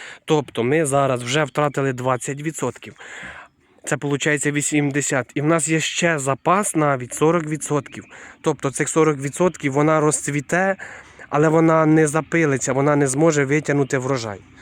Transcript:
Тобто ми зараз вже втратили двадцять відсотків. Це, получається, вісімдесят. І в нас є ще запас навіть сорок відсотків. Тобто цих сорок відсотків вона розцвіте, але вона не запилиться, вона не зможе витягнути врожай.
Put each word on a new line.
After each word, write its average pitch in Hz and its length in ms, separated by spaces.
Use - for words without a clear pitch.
Тобто 147 400
ми 151 220
зараз 135 360
вже 139 220
втратили 139 480
двадцять 127 500
відсотків. 151 520
Це, 147 120
получається, 143 560
вісімдесят. 143 840
І 139 60
в 143 40
нас 156 240
є 160 120
ще 165 380
запас 165 580
навіть 139 380
сорок 160 320
відсотків. 147 580
Тобто 139 300
цих 143 180
сорок 156 300
відсотків 143 540
вона 151 280
розцвіте, 156 760
але 147 180
вона 160 380
не 156 200
запилиться, 147 640
вона 143 240
не 143 100
зможе 147 380
витягнути 143 540
врожай. 113 420